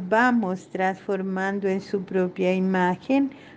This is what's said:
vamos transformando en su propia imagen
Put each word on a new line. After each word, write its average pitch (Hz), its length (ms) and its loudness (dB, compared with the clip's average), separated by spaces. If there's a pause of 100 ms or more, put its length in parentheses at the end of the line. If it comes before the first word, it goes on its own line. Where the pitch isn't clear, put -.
vamos 214 640 2
transformando 190 960 -2
en 190 140 0
su 196 220 -6
propia 185 500 0
imagen 190 760 2 (260)